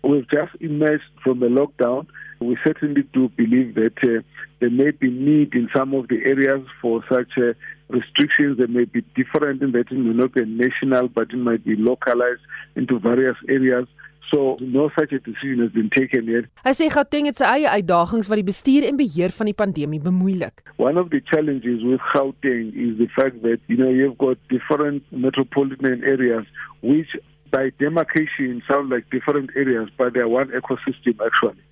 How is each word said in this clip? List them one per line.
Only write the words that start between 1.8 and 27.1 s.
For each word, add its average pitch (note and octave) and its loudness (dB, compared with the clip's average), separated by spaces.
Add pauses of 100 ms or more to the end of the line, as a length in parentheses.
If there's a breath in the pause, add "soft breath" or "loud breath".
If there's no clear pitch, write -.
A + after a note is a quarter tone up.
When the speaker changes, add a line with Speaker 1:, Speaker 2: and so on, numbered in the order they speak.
Speaker 1:
We A#2+ 0
certainly D3 0
do C3 2
believe A#2+ 2
that, A2+ 0
uh, A#2 2 (360 loud breath)
there A#2+ 2
may C3+ 2
be C3+ -2
need C#3+ 2
in A#2+ 0
some C3+ 0
of B2+ -4
the - -2
areas C3+ 0 (140)
for A2+ -2
such, B2+ 0
uh, A#2+ 2 (340 loud breath)
restrictions. C#3+ 0
They B2 4
may A#2+ 0
be A#2 -4 (120)
different C#3 -2
in C3+ 0
that A#2+ 0
it B2+ -4
may A#2 0
not B2 2
be B2 2
national, B2 0
but A2+ -4
it A#2+ -6
might A#2 0
be A2 0
localized B2 0 (320 loud breath)
into B2+ -2
various A#2+ 2 (120)
areas. B2+ 2 (460 loud breath)
So C#3 2
no C3 0
such D3+ 0
a C3+ -4
decision B2 -6
has A2+ 0
been A2 0
taken C3 0
yet. A#2 -2 (200)
Speaker 2:
Hy C4 2
sê D#4 2
Gauteng D4 0
het C#4+ -2
sy C4+ 0
eie C4+ 2
uitdagings F#3 0
wat G#3+ 0
die F#3 -4
bestuur C4+ 2
en C#4 0
beheer F3+ 0
van G#3+ -4
die G#3 -2
pandemie D#3 -2
bemoeilik. F#3 -2 (160)
Speaker 1:
One C#3 2
of F3 0
the C#3+ 0
challenges C3 -2
with B2+ 2 (140)
Gauteng C3 -2
is A#2 -4
the A#2 2
fact C3 -2
that, A#2 0
you A#2 0
know, C3 4
you've C3 2
got C3 0 (100)
different C#3+ -2 (100)
metropolitan C3 -2
areas B2 0 (340 loud breath)
which D3 0 (360)